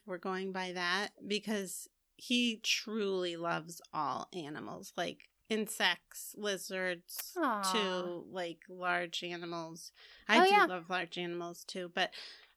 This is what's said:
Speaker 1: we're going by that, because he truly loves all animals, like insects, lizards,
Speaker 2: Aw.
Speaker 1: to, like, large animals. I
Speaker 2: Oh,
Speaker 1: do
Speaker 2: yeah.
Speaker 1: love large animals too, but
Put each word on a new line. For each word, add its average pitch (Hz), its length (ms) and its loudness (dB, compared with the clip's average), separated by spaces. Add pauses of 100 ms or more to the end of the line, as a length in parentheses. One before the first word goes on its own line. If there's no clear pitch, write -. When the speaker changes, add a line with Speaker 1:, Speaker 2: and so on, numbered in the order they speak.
Speaker 1:
we're 185 140 -6
going 190 320 -4
by 185 220 -4
that, 180 360 0 (180)
because 208 600 -4 (300)
he 240 460 2
truly 190 720 0
loves 165 460 -4 (120)
all 139 400 0
animals, 165 640 -8
like - 320 -4 (220)
insects, - 880 0
lizards, 185 1000 -4
Speaker 2:
Aw. 214 360 2
Speaker 1:
to, 180 580 0
like, 170 280 -6 (100)
large 175 540 -2
animals. 170 680 -8 (380)
I 214 100 10
Speaker 2:
Oh, 359 60 12
Speaker 1:
do 392 60 10
Speaker 2:
yeah. 403 160 10
Speaker 1:
love 180 220 -4
large 180 280 -4
animals 175 480 -4
too, 180 280 -6
but 185 180 2 (460)